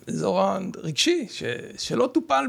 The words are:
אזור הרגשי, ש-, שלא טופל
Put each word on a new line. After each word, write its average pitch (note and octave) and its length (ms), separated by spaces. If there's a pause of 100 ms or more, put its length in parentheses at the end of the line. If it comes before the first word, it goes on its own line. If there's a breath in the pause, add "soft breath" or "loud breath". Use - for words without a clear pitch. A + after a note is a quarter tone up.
אזור F3+ 340
הרגשי, G3 880
ש-, - 140 (340)
שלא B3 360
טופל C#4 360